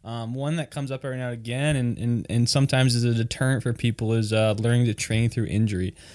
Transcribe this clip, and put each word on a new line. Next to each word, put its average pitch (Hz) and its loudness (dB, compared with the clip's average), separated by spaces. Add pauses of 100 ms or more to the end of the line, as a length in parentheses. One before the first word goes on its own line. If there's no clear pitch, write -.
um, 113 -8
one 139 -4
that 160 -6
comes 139 -8
up 131 -8
every 131 -6
now 127 -6
and 120 -8
again 123 -2
and, 123 0
and, 120 -2
and 120 2
sometimes 131 4
is 120 2
a 120 2
deterrent 117 0
for 120 0
people 113 0
is, 110 0
uh, 110 4
learning 120 4
to 110 0
train 113 0
through 110 -2
injury. 101 0 (180)